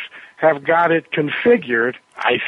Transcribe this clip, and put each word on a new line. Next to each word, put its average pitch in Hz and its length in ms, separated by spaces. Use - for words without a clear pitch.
have 151 260
got 165 280
it 165 200
configured, 139 840
I 123 300